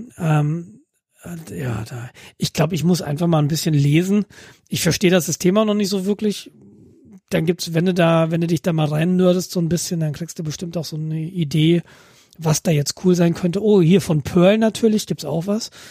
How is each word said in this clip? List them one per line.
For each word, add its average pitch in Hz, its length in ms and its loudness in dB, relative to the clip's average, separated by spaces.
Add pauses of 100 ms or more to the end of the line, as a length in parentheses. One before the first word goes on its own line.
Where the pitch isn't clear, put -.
(180)
Ähm, 170 640 -2 (420)
und 170 240 -14
ja, 120 400 -6
da, 120 220 -14 (260)
ich - 160 -6
glaub, 160 200 -2
ich 147 120 -4
muss 175 160 2
einfach 156 280 -4
mal 156 100 2
ein 147 100 2
bisschen 156 260 -2
lesen. 170 520 2 (420)
Ich - 140 -4
verstehe 170 280 2
das 180 140 2
System 180 320 0
auch 220 80 2
noch 214 80 0
nicht 202 160 -2
so 190 160 -4
wirklich. 202 480 -4 (800)
Dann 165 160 0
gibt's, 170 260 -2
wenn 165 140 2
du 185 80 2
da, 165 360 2
wenn 170 120 -2
du 170 40 0
dich 165 160 0
da 180 100 -2
mal 156 140 0
rein 165 300 0
nerdest 180 340 2
so - 80 -4
ein 165 120 0
bisschen, 170 300 -2
dann 151 120 -2
kriegst - 260 -12
du 165 60 -8
bestimmt 170 320 -8
auch 160 80 -6
so 160 120 -10
eine 156 220 -6
Idee, 160 640 0 (540)
was 160 260 -2
da 185 80 0
jetzt 143 340 -2
cool 180 100 4
sein 170 180 2
könnte. 180 300 -2
Oh, 208 180 6
hier 170 220 6
von 156 200 0
Pearl 190 360 4
natürlich 220 480 2
gibt's 160 180 -6
auch 160 220 -4
was. 208 240 -4 (200)